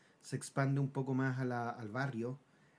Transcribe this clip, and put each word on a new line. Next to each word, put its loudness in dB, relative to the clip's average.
se -10
expande 2
un 2
poco 0
más 2
a 0
la, 0
al -6
barrio, -2